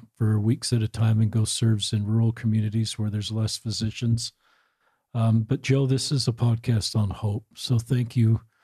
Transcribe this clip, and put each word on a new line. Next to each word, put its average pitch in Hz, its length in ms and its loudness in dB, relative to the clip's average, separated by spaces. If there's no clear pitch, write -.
for 107 240 2
weeks 110 320 0
at 113 100 2
a 107 60 0
time 110 320 2
and 110 100 2
goes 110 220 0
serves 110 400 0
in 104 140 -2
rural 110 260 2
communities 107 680 -2
where 107 120 -2
there's 104 200 -4
less 110 280 -2
physicians. 113 760 -2
Um, 113 280 4
but 123 200 -2
Joe, 135 240 2
this 131 240 0
is 135 160 0
a 123 60 2
podcast 117 640 0
on 104 140 0
hope. 104 340 -6
So - 240 -2
thank 120 380 -2
you 113 240 4